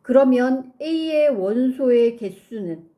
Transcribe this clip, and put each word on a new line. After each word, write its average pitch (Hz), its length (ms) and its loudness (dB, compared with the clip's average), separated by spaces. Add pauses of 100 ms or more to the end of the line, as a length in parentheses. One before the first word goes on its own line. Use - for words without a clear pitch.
그러면 262 680 2 (100)
A의 311 480 0
원소의 240 840 0
개수는 190 720 -12 (100)